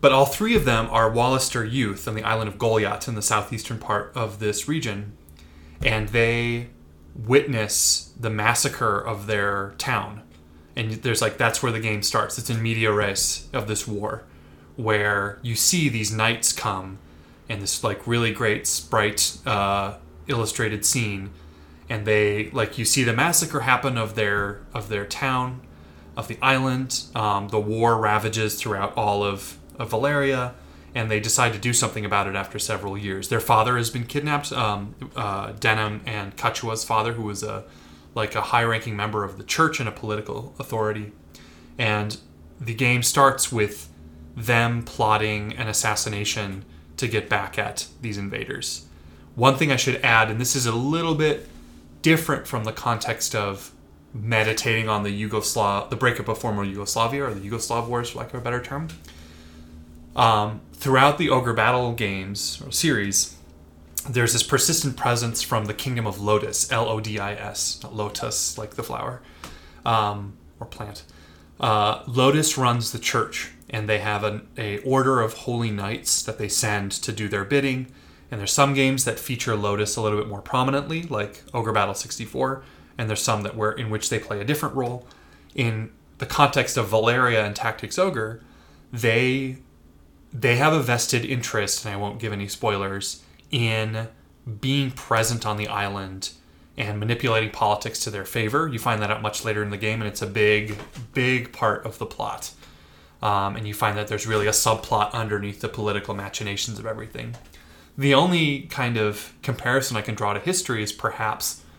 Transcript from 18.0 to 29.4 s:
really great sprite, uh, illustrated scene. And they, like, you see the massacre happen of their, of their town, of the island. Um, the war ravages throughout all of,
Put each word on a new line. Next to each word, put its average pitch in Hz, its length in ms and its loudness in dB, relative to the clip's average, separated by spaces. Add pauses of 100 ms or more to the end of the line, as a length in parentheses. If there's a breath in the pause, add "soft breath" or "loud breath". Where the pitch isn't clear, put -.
really 117 240 2
great 110 360 0
sprite, - 800 0
uh, 101 500 0 (300)
illustrated 110 580 -2
scene. 101 460 0 (580 loud breath)
And 107 160 -4
they, 107 460 4
like, 113 260 -2
you 117 80 -2
see 131 200 4
the 117 100 4
massacre 151 460 2
happen 123 360 2
of 104 200 -2
their, 104 440 0 (140)
of 107 160 -6
their 104 160 -2
town, 127 560 -2 (520 loud breath)
of - 140 -8
the 117 140 -6
island. 131 640 2 (100)
Um, 104 340 0
the 107 100 2
war 113 400 4
ravages 107 580 2
throughout 101 420 -2
all 104 260 4
of, 98 320 -4 (200)